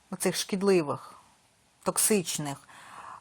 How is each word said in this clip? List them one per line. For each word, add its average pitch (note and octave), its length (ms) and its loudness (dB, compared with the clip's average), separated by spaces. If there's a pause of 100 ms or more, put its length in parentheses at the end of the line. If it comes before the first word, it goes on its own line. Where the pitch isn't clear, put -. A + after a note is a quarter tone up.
(100)
оцих F#3 260 -2
шкідливих, F3+ 800 0 (680)
токсичних, E3 840 0 (520)